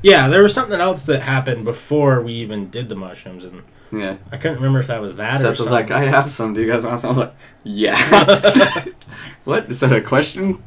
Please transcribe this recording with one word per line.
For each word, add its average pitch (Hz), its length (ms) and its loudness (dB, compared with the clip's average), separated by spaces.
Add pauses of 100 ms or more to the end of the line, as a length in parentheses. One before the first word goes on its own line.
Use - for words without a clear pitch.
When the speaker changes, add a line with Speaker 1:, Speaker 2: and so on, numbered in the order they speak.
Speaker 1:
Yeah, 160 240 8
there 190 140 6
was 202 100 4
something 208 260 -2
else 180 240 -2
that 143 200 -2
happened 131 420 -2
before 135 560 0
we 117 120 -8
even 107 360 -8
did 117 200 -10
the 104 60 -10
mushrooms, 92 480 -16
and 90 200 -20 (280)
Speaker 2:
Yeah. 98 260 -6 (140)
Speaker 1:
I - 60 -12
couldn't 156 200 -6
remember 135 220 0
if 123 60 -2
that 117 160 -6
was 95 140 -10
that 113 260 -4
Speaker 2:
Seth 120 40 0 (140)
Speaker 1:
or 117 40 -2
Speaker 2:
was 110 80 -2
like, 113 160 0
Speaker 1:
something. 135 200 -2
Speaker 2:
"I 131 40 0
have 139 180 2
some. 110 240 -6
Do 107 80 -4
you 113 100 0
guys 120 140 -2
want 120 140 -6
some?" 123 80 -6
I - 20 -4
was 127 80 0
like, - 160 -4 (300)
"Yeah." 104 340 -2
<laughs> - 880 4 (300)
Speaker 1:
<laughs> - 300 -20
Speaker 2:
"What? - 220 -2
Is 127 120 -8
that 131 120 4
a 110 100 4
question?" 185 640 -2